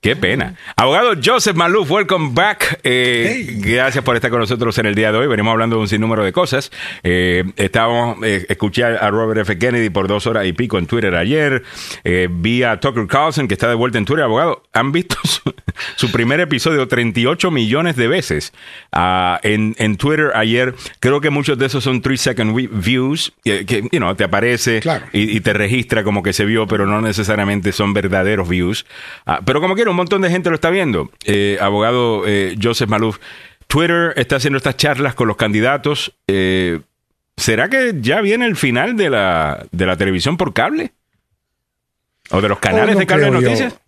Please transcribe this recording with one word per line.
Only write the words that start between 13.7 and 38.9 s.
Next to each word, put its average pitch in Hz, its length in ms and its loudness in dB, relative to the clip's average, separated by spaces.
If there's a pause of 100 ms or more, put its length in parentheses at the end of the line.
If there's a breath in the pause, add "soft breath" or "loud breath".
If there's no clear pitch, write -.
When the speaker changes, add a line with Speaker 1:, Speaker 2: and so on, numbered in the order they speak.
Speaker 1:
vuelta 120 200 0
en 107 80 0
Twitter. 147 200 0
Abogado, 131 380 0 (100)
¿han 127 200 0
visto 170 320 -2
su, - 300 -2 (200)
<laughs> - 220 -12
su 117 160 0
primer 123 280 2
episodio 147 480 0
treinta 120 320 0
y 117 60 2
ocho 170 240 0
millones 151 460 0
de 120 120 2
veces, 135 440 -2 (400 loud breath)
ah, 90 500 2
en, 107 360 0
en 107 180 0
Twitter 151 380 0
ayer? 117 400 2 (260 loud breath)
Creo 143 220 2
que 151 80 0
muchos 139 280 0
de 135 80 2
esos 131 180 -2
son 127 180 0
three 127 160 0
second 110 360 0
we-, 127 160 -2
views, 127 640 -2 (120)
que, 101 200 0
que, 104 260 -2
you 175 80 0
know, 95 160 0
te 98 100 -2
aparece 113 560 0
Speaker 2:
Claro. 156 320 -4
Speaker 1:
y, 104 240 0
y 104 40 0
te 107 140 0
registra 107 500 0
como 101 180 0
que 92 100 -2
se 104 120 0
vio, 110 220 2
pero 101 200 0
no 104 140 0
necesariamente 104 720 0
son 101 220 0
verdaderos 98 540 0
views. 90 360 0 (400 loud breath)
Ah, - 200 -2
pero 131 160 2
como 185 140 0
quiera, 220 160 0
un 175 60 0
montón 180 260 0
de 175 80 2
gente 180 180 0
lo 165 80 2
está 165 140 0
viendo. 143 400 -2 (140)
Eh, 101 360 0
abogado, 107 640 0
eh, 98 340 0
Joseph 117 280 0
Maluf, 107 300 0 (500 loud breath)
Twitter 170 480 2
está 135 200 0
haciendo 135 200 -2
estas 135 200 -2
charlas 139 380 0
con 117 140 0
los 107 80 -2
candidatos. 120 760 0 (140)
Eh, 92 540 0 (560)
¿será 117 320 0
que 254 320 0
ya 135 200 0
viene 226 260 0
el 214 100 0
final 147 400 0